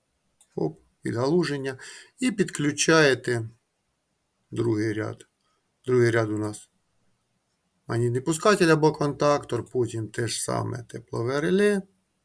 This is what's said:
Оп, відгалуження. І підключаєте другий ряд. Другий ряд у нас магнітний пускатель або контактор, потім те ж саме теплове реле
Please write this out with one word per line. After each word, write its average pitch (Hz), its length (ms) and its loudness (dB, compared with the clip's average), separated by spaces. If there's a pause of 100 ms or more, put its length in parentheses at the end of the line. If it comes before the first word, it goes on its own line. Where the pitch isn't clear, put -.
(560)
Оп, 156 240 -6 (260)
відгалуження. 135 720 -2 (420)
І 254 120 0
підключаєте 147 1160 2 (1000)
другий 113 420 -2
ряд. 107 340 -8 (580)
Другий 120 260 4
ряд 113 180 2
у 107 80 -4
нас 107 320 -8 (1160)
магнітний 120 340 -2
пускатель 175 460 2
або 156 240 4
контактор, 143 720 -2
потім 113 420 -4
те 117 200 -6
ж - 160 -6
саме 117 400 -4
теплове 120 580 -6
реле 196 400 2 (440)